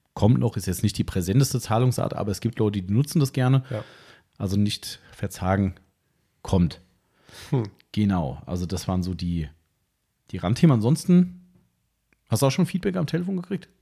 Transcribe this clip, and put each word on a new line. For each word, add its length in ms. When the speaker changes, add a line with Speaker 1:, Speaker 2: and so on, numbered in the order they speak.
Speaker 1:
Kommt 260
noch, 180
ist 100
jetzt 160
nicht 140
die 60
präsenteste 560
Zahlungsart, 560
aber 160
es 80
gibt 200
Leute, 220
die 120
nutzen 260
das 140
gerne. 380
Speaker 2:
Ja. 120
Speaker 1:
Also 200
nicht 420
verzagen, 640
kommt. 380
Speaker 2:
Hm. 140
Speaker 1:
Genau, 560
also 180
das 220
waren 160
so 100
die, 340
die 60
Randthemen. 360
Ansonsten, 760
hast 140
du 60
auch 40
schon 140
Feedback 300
am 100
Telefon 320
gekriegt 320